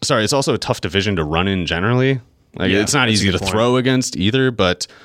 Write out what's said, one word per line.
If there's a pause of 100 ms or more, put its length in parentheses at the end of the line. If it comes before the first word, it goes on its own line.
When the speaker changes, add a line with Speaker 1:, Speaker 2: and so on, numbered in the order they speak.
Speaker 1:
Sorry,
it's
also
a
tough
division
to
run
in
generally. (360)
Like,
Speaker 2:
Yeah,
Speaker 1:
it's
not
Speaker 2:
that's
a
Speaker 1:
easy
Speaker 2:
good
Speaker 1:
to
Speaker 2:
point.
Speaker 1:
throw
against
either,
but, (180)